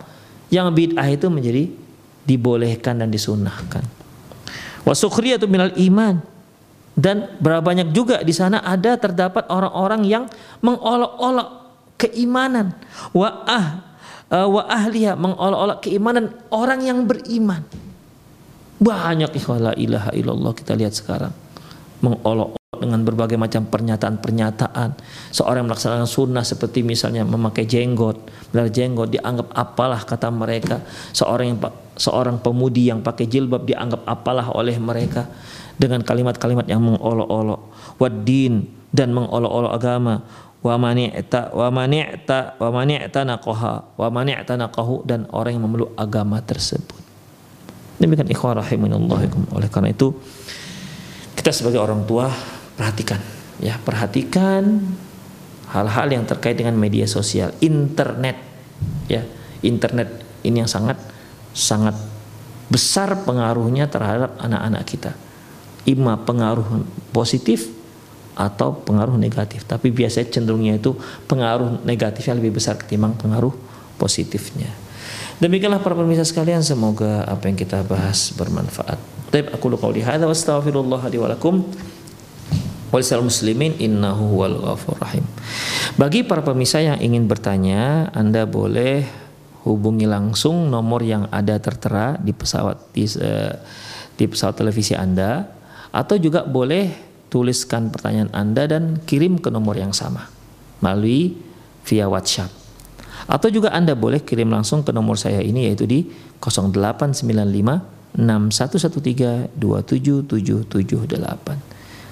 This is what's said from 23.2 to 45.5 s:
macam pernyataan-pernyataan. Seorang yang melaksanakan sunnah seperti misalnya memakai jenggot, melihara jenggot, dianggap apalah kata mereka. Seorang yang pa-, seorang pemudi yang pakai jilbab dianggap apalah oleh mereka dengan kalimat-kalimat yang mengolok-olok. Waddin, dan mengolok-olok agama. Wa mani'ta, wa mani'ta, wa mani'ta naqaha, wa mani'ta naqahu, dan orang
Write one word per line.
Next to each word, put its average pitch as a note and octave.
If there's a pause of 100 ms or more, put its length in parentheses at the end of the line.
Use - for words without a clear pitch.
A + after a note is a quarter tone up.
macam A2+
pernyataan-pernyataan. A2 (320)
Seorang B2
yang A#2+
melaksanakan A#2
sunnah B2+
seperti A#2+
misalnya A2+
memakai A2+
jenggot, A#2 (320)
melihara A#2
jenggot, B2
dianggap A#2
apalah A#2+
kata A#2
mereka. A2+ (320)
Seorang B2
yang G#2+
pa-, B2+ (220)
seorang A#2+
pemudi B2
yang A2+
pakai A2+
jilbab B2+
dianggap A#2+
apalah B2
oleh A#2
mereka A#2 (480)
dengan B2
kalimat-kalimat A#2+
yang A2
mengolok-olok. A2 (320)
Waddin, A#2 (240)
dan B2+
mengolok-olok A#2+
agama. B2 (320)
Wa A#2+
mani'ta, A#2+
wa A#2+
mani'ta, C3
wa A#2+
mani'ta C#3+
naqaha, A2+
wa A2+
mani'ta B2
naqahu, A#2
dan A2+
orang A#2